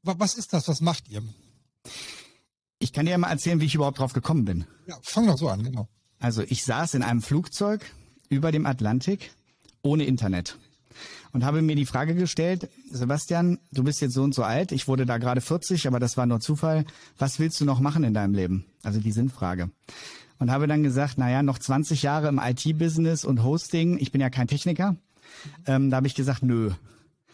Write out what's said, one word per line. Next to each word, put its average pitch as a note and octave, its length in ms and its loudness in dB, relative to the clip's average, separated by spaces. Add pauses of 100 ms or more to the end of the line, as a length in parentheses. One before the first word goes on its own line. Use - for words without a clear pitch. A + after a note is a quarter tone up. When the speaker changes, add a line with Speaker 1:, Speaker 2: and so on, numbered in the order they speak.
Speaker 1:
was, F#3 120 -2
wa-, E3+ 40 -6
was G3+ 160 0
ist - 180 -10
das, D#3+ 140 0
was D3+ 140 0
macht E3 280 -2
ihr? G#2+ 120 -10 (1600)
Speaker 2:
Ich - 140 -4
kann D3 120 0
dir F3+ 120 2
mal F3 120 2
erzählen, E3+ 320 0
wie D#3 40 2
ich D3 100 0
überhaupt C#3 240 0
drauf C3+ 140 -2
gekommen C3+ 320 2
bin. E2+ 200 -2 (220)
Speaker 1:
Ja, - 140 -14
fang A3+ 260 2
doch D3+ 100 6
so D#3 100 0
an, G2+ 160 -2
genau. B2 240 -6 (320)
Speaker 2:
Also, A2 220 0
ich - 240 -2
saß C#3 300 -2
in B2 80 0
einem A#2 180 0
Flugzeug G3+ 640 -2 (440)
über D3 220 2
dem D3+ 140 0
Atlantik B2+ 680 -2 (500)
ohne D3+ 240 2
Internet F#2+ 520 -2 (760)
und B2 120 0
habe D3 160 2
mir D3+ 160 2
die C#3+ 80 2
Frage D3 280 0
gestellt: F3 560 0 (220)
„Sebastian, D3+ 680 0 (140)
du C3 140 0
bist C#3+ 160 0
jetzt B2+ 120 -2
so C3+ 80 2
und C#3 140 2
so B2 80 0
alt.“ C3 300 -2
Ich C3+ 160 -4
wurde C3 160 2
da A#2+ 120 0
gerade B2 220 0
vierzig, E3 480 -2
aber B2 100 2
das A#2+ 200 0
war B2+ 80 2
nur A#2 160 2
Zufall. D#3 420 0 (340)
„Was C#3 220 -2
willst D#3+ 220 0
du D3 40 2
noch C3+ 140 2
machen D3 240 2
in A2+ 100 2
deinem G2+ 200 2
Leben?“ F#2 320 0 (180)
Also G#2 160 -2
die G#2+ 140 0
Sinnfrage. F#2 580 -2 (680)
Und B2 120 2
habe C#3 160 2
dann D3+ 160 4
gesagt: C3+ 320 0
„Na B2 160 2
ja, C3+ 100 2
noch C3+ 160 0
zwanzig C#3+ 460 -2
Jahre D3+ 240 0
im C#3 100 2
I-T-Business D#3 840 0
und A#2+ 200 2
Hosting.“ E3 540 0
Ich C3+ 140 -4
bin C#3 80 0
ja C3 100 2
kein B2 180 -2
Techniker. F3 500 0 (680)
Ähm, C3+ 240 4
da C3 80 2
habe C3+ 100 2
ich C3 80 -4
gesagt: C3+ 280 0
„Nö.“ A#2 280 2 (640)